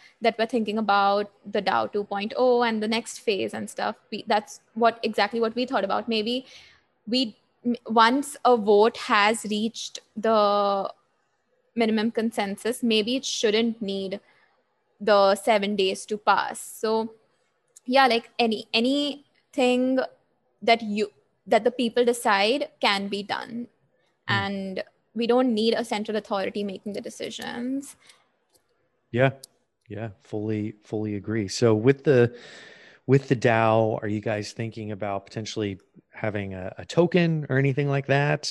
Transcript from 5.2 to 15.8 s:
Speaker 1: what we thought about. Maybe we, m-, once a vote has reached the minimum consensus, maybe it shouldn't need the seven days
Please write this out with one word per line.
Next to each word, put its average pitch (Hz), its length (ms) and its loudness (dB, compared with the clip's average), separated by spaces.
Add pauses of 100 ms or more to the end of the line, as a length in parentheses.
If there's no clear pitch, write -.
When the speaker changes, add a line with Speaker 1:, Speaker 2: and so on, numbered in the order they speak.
Speaker 1:
what 220 140 -2
we 247 120 -2
thought 240 180 -2
about. 208 240 -2
Maybe 226 380 -2 (600)
we, 233 300 -2 (300)
m-, 240 100 0 (100)
once 233 500 2 (100)
a 247 100 6
vote 214 400 4
has 214 480 2
reached 214 540 -6 (180)
the 202 760 2 (840)
minimum 220 380 0
consensus, 226 680 -4
maybe 226 340 2
it 262 100 -6
shouldn't 226 560 0
need 196 380 -6 (800)
the 202 340 6
seven 208 420 0
days 190 300 -2